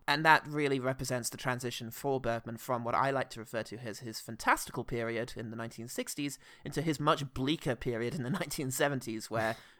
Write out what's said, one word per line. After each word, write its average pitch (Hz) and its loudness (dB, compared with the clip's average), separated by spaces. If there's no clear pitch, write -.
and 147 4
that 156 10
really 143 2
represents 131 -2
the 123 -10
transition 120 -2
for 135 0
Bergman 117 -2
from 120 -2
what 117 0
I 135 6
like 131 0
to - -12
refer 110 -4
to 104 -10
as 117 -8
his 113 -8
fantastical - 0
period 117 -2
in 113 -6
the 117 -8
nineteen 117 -8
sixties 147 -4
into 147 -2
his 156 2
much 147 2
bleaker 139 2
period 120 -2
in 139 -2
the 123 -2
<laughs> 180 0
nineteen 143 -2
seventies, 127 0
where 110 2